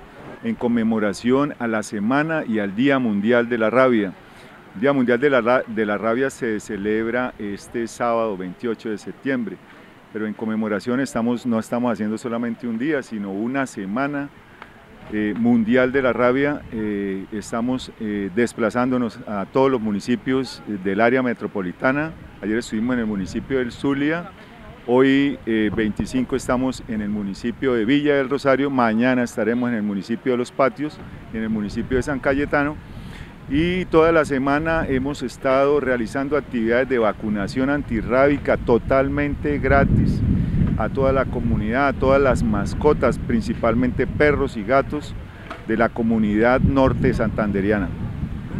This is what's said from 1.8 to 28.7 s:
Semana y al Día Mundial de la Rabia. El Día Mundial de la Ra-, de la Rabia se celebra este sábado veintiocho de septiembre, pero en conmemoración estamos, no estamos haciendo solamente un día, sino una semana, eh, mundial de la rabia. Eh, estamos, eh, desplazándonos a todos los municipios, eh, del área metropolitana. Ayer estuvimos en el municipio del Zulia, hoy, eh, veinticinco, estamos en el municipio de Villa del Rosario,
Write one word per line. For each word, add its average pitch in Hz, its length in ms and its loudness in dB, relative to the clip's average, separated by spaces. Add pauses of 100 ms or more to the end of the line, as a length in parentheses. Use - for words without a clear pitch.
Semana 139 640 -2
y 110 100 -2
al 101 180 -2
Día 135 220 2
Mundial 117 500 2
de 120 120 -2
la 110 100 2
Rabia. 113 440 4 (600)
El 95 60 -6
Día 139 100 4
Mundial 120 300 2
de 147 80 4
la 135 100 4
Ra-, 120 260 2
de 110 200 -2
la 104 120 -2
Rabia 117 320 0
se 113 300 -4
celebra 113 800 -2
este 110 480 -8
sábado 113 480 -2
veintiocho 92 540 -6
de 104 80 -4
septiembre, 113 580 -6 (560)
pero 107 160 -6
en 104 60 -6
conmemoración 110 680 -2
estamos, 120 460 -2
no 117 140 0
estamos 120 340 -2
haciendo 107 240 -2
solamente 117 500 -6
un 113 100 -4
día, 139 240 -2
sino 101 300 -8
una 123 360 -2
semana, 139 600 -6 (840)
eh, 107 240 -2
mundial 120 560 4
de 135 80 2
la 127 100 2
rabia. 131 500 2 (120)
Eh, 101 580 -4
estamos, 117 680 -6
eh, 104 340 -4
desplazándonos 120 920 0
a 101 200 -4
todos 135 260 2
los 127 80 0
municipios, 117 880 -2
eh, 104 160 -6
del 98 160 0
área 123 240 4
metropolitana. 120 880 -2 (300)
Ayer 107 160 -2
estuvimos 120 380 -2
en 120 40 0
el 113 60 -2
municipio 107 540 -4
del 120 120 -4
Zulia, 143 580 -2 (580)
hoy, 135 580 4
eh, 110 280 2
veinticinco, 113 600 -2
estamos 127 540 -2
en 107 100 -4
el 104 80 -4
municipio 107 680 -2
de 110 100 2
Villa 143 300 4
del 135 140 0
Rosario, 139 400 2